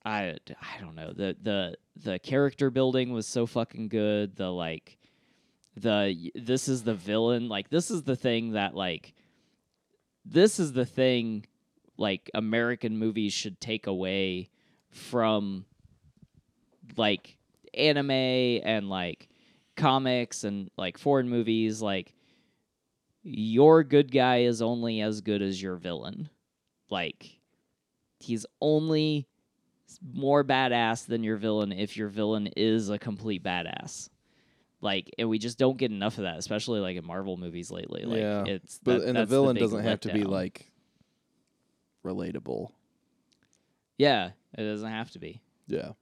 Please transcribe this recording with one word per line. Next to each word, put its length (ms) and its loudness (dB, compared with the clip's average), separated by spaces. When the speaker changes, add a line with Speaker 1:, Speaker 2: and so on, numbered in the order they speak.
Speaker 1:
I, 320 -4
I 200 -14
don't 160 -14
know. 180 -10
The, 260 -4
the, 360 -2
the 220 -6
character 520 2
building 420 2
was 140 -4
so 200 0
fucking 420 -4
good. 480 0
The, 160 -4
like, 460 -8
the, 380 2
y-, 100 -10
this 340 -2
is 140 0
the 120 0
villain. 540 0
Like, 220 -4
this 200 0
is 120 -4
the 140 0
thing 360 0
that, 220 0
like, 400 -6
this 320 6
is 160 0
the 100 2
thing, 640 0
like, 380 -2
American 640 0
movies 340 0
should 280 -8
take 260 -6
away 640 -2
from, 720 0
like, 400 0
anime 380 2
and, 800 2
like, 380 -6
comics 680 0
and, 320 -6
like, 220 -6
foreign 300 2
movies. 520 0
Like, 320 -4
your 640 8
good 260 6
guy 280 4
is 240 2
only 380 0
as 200 -2
good 220 0
as 200 -2
your 140 -4
villain. 520 -8
Like, 480 -6
he's 260 -6
only 680 2
s-, 100 -20
more 320 2
badass 600 2
than 160 -2
your 140 0
villain 360 0
if 240 -4
your 120 -4
villain 480 -2
is 340 2
a 80 -2
complete 440 -6
badass. 640 -6
Like, 360 -4
and 100 -2
we 100 2
just 200 -6
don't 180 4
get 140 -2
enough 260 -4
of 80 -6
that, 140 -6
especially, 420 -4
like, 160 -4
in 100 -8
Marvel 300 -6
movies 340 -10
lately. 340 -8
Like, 160 -4
Speaker 2:
Yeah. 260 -2
Speaker 1:
it's 360 -8
Speaker 2:
But, 180 4
Speaker 1:
that, 80 -2
Speaker 2:
and 80 0
the 40 4
Speaker 1:
that's 100 0
Speaker 2:
villain 240 6
Speaker 1:
big 80 2
Speaker 2:
doesn't 220 0
have 160 0
to 120 -4
be, 120 2
Speaker 1:
letdown. 40 -2
Speaker 2:
like, 440 -4
relatable. 640 -6
Speaker 1:
Yeah, 320 4
it 80 -6
doesn't 260 -4
have 220 -8
to 60 -20
be. 240 -14
Speaker 2:
Yeah. 360 -6